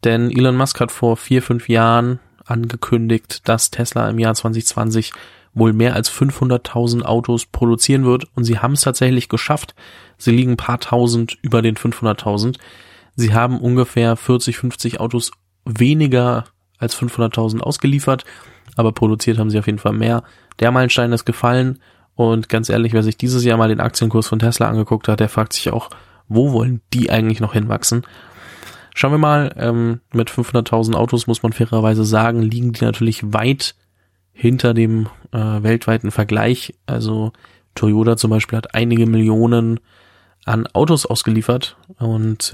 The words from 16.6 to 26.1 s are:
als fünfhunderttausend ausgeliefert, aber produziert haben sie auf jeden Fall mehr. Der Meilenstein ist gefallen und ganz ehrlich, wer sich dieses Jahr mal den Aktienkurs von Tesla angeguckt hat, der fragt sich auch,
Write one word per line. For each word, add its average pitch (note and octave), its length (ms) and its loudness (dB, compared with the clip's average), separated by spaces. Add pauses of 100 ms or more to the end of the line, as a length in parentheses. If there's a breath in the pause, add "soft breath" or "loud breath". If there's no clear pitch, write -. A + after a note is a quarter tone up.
als A#2 180 -4
fünfhunderttausend A2+ 680 -2
ausgeliefert, C#3+ 640 0 (500 loud breath)
aber A2+ 160 2
produziert A2 460 0
haben G#2+ 120 0
sie G#2+ 80 0
auf G#2 100 -2
jeden G#2 120 -4
Fall G#2 140 -2
mehr. A#2 300 -2 (360 loud breath)
Der A#2 120 2
Meilenstein B2+ 420 2
ist A#2 120 -2
gefallen B2+ 540 0 (340 soft breath)
und A2+ 360 0
ganz A2+ 200 -2
ehrlich, A2+ 240 0
wer A2 100 2
sich A2 140 -2
dieses B2 260 -2
Jahr A#2 140 2
mal A2+ 120 4
den G#2+ 100 0
Aktienkurs A2+ 480 0
von A2+ 120 -2
Tesla A2+ 300 0
angeguckt A2 380 -2
hat, G#2+ 120 0
der G#2+ 100 2
fragt A2 240 -2
sich - 180 -4
auch, - 180 -6 (380 loud breath)